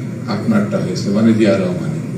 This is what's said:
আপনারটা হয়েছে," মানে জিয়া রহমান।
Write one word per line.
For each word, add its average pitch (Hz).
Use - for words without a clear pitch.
আপনারটা -
হয়েছে," -
মানে 104
জিয়া 104
রহমান। 180